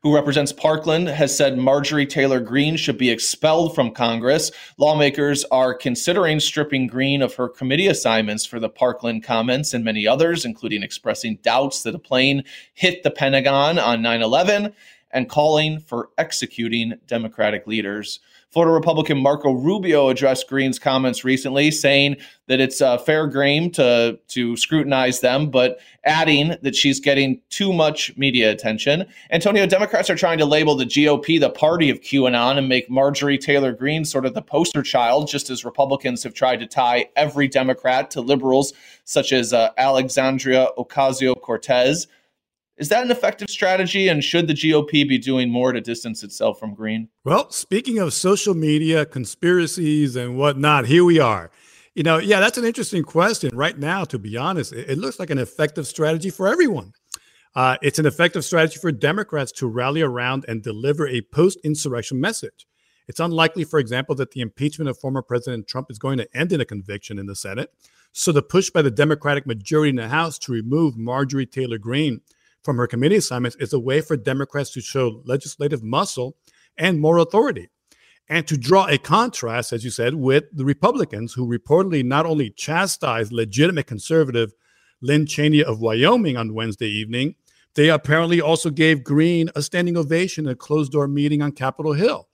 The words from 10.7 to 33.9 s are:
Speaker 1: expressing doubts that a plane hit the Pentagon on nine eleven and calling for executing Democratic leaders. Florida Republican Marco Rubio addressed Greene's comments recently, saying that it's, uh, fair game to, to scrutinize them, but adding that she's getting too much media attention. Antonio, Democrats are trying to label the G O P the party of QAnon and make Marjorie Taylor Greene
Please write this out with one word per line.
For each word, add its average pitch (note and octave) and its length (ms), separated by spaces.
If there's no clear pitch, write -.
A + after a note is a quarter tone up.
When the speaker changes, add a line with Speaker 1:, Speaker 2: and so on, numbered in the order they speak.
Speaker 1:
expressing G#2+ 600
doubts C3+ 400
that A2+ 100
a A#2+ 60
plane C3+ 460
hit F3+ 300
the C#3+ 80
Pentagon C#3 680
on A#2 240
nine A#2 200
eleven F#3 520
and B2+ 140
calling D#3 500
for A#2+ 400
executing A#2 760
Democratic A2 640
leaders. G#2 540
Florida E3 240
Republican D#3 440
Marco C#3 340
Rubio D3 560
addressed C3 400
Greene's C3+ 320
comments C3 460
recently, C3 440
saying C#3 460
that C3 140
it's, C3 180
uh, B2+ 180
fair D#3 300
game C#3+ 440
to, A#2+ 460
to A#2+ 260
scrutinize C3 640
them, C#3 300
but B2+ 300
adding D#3 560
that C3+ 160
she's C3+ 240
getting C3+ 480
too G3 240
much D#3 420
media B2 360
attention. A#2 540
Antonio, G3+ 340
Democrats F#3+ 440
are F3+ 60
trying E3+ 220
to D3+ 80
label D3+ 300
the C3 100
G D3 240
O D3 80
P E3 200
the C#3 120
party D#3+ 400
of A#2 100
QAnon B2+ 580
and C3+ 120
make B2+ 200
Marjorie C#3 480
Taylor C#3 360
Greene D3 320